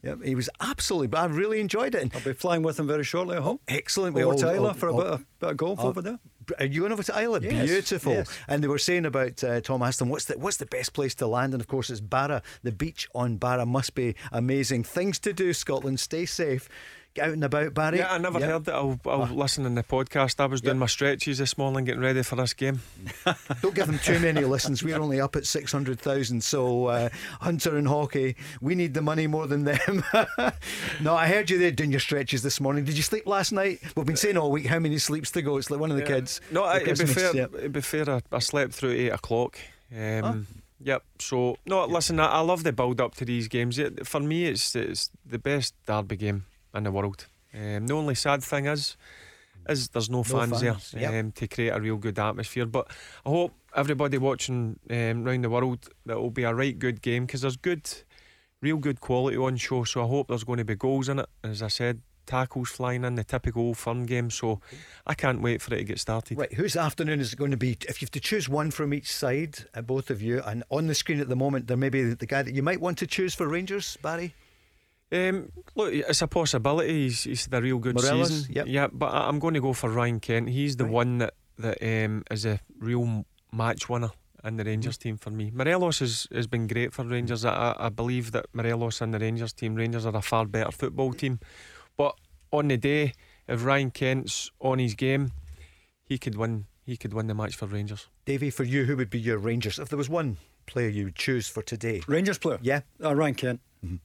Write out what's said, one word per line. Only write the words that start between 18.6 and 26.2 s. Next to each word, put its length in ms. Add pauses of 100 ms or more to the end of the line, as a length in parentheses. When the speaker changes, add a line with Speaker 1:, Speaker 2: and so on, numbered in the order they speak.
Speaker 3:
that. 100
I'll, 320
I'll 160
Speaker 1:
Ah. 100
Speaker 3:
listen 320
in 80
the 80
podcast. 580
I 60
was 160
doing 140
Speaker 1:
Yep. 60
Speaker 3:
my 40
stretches 540
this 180
morning, 280
getting 160
ready 200
for 140
this 180
game. 280 (380)
Speaker 1:
<laughs> 440
Don't 100
give 140
them 100
too 220
many 260
listens. 380
We're 180
only 180
up 160
at 120
six 240
hundred 280
thousand. 440